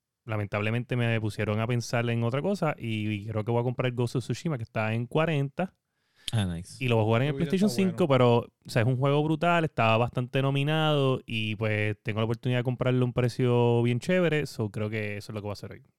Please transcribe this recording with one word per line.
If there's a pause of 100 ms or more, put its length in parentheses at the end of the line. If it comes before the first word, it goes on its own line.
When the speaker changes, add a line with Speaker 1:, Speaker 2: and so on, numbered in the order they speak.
(260)
Speaker 1:
lamentablemente
me
pusieron
a
pensar
en
otra
cosa
y,
y
creo
que
voy
a
comprar
Ghost
of
Tsushima,
que
está
en
cuarenta. (580)
Speaker 2:
Ah,
nice.
Speaker 1:
Y
lo
voy
a
jugar
en
el
Speaker 3:
Creo
que
ya (180)
Speaker 1:
PlayStation
Speaker 3:
está
bueno.
Speaker 1:
cinco,
pero, (280)
o
sea,
es
un
juego
brutal,
estaba
bastante
nominado
y,
pues,
tengo
la
oportunidad
de
comprarlo
a
un
precio
bien
chévere,
so
creo
que
eso
es
lo
que
voy
a
hacer
hoy. (160)